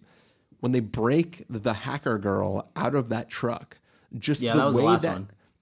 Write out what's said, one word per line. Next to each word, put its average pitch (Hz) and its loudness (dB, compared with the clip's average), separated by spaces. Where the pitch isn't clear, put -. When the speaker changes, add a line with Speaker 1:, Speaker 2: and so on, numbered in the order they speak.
Speaker 1:
when 123 0
they 127 4
break 123 0
the 113 -2
hacker 117 -4
girl 98 0
out 131 0
of 127 0
that 113 -4
truck, - -6
just 143 -2
Speaker 2:
Yeah, 117 0
Speaker 1:
the 151 4
Speaker 2:
that 139 4
was 131 4
the 123 6
Speaker 1:
way 147 4
Speaker 2:
last - 4
Speaker 1:
that, 165 0
Speaker 2:
one. 98 -10